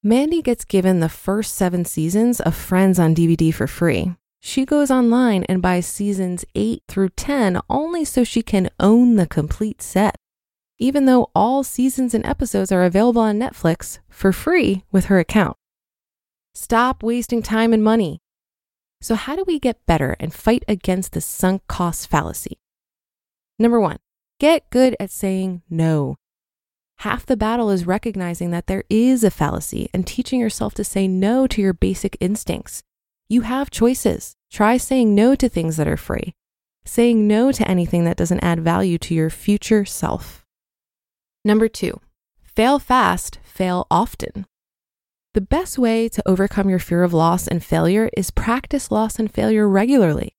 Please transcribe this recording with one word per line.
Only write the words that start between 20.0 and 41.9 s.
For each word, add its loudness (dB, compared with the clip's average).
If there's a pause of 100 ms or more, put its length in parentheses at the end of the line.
and -8
fight -2
against -4
the -4
sunk -2
cost -6
fallacy? -4 (1000)
Number 4
one, 0 (400)
get 2
good 4
at -8
saying -4
no. 0 (840)
Half -6
the 0
battle 0
is 0
recognizing -4
that -4
there -6
is 4
a 6
fallacy -4
and -4
teaching -6
yourself -4
to -6
say -2
no 0
to -2
your 2
basic -4
instincts. -6 (480)
You 2
have -4
choices. 0 (140)
Try 2
saying 2
no 6
to 0
things -4
that 0
are 0
free. -8 (500)
Saying 2
no 2
to -2
anything 0
that 0
doesn't -2
add 0
value 0
to -6
your 0
future 0
self. -8 (1000)
Number 2
two, -6 (420)